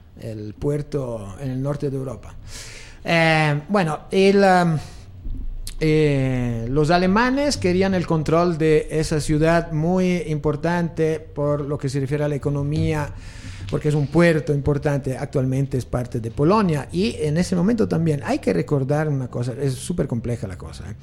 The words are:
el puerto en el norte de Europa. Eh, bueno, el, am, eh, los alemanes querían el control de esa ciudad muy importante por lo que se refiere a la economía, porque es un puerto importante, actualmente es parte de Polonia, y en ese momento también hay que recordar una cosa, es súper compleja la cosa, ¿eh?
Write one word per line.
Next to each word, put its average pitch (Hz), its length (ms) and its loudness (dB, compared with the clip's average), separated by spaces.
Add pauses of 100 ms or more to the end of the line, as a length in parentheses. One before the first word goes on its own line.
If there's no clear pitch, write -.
(220)
el 107 320 -10
puerto 131 880 -4
en 135 100 -6
el 131 100 -4
norte 143 280 -2
de 135 80 -4
Europa. 131 360 -10 (720)
Eh, 160 640 4
bueno, 175 320 0 (100)
el, 196 340 6
am, 175 360 6 (1000)
eh, 131 880 2
los 147 200 2
alemanes 233 680 4
querían 190 360 2
el 180 140 0
control 165 500 2
de 156 320 4
esa 156 300 0
ciudad 160 540 2
muy 175 540 0
importante 156 920 -2
por 147 420 -2
lo 143 160 -4
que 139 120 -4
se 135 100 -2
refiere 143 240 -2
a 147 60 0
la 147 60 -2
economía, 147 720 -2 (600)
porque 151 200 0
es 147 60 2
un 147 120 2
puerto 156 460 4
importante, 143 640 0
actualmente 131 600 -2
es 120 60 -2
parte 123 380 -4
de 113 100 -6
Polonia, 165 600 2
y 196 260 0
en 151 180 0
ese 180 180 0
momento 190 300 2
también 160 380 0
hay 254 160 -2
que - 140 0
recordar 151 560 0
una 135 180 -2
cosa, 127 340 -4
es 139 120 0
súper 156 340 -4
compleja 120 400 -4
la 92 100 -10
cosa, - 320 -14
¿eh? - 140 -10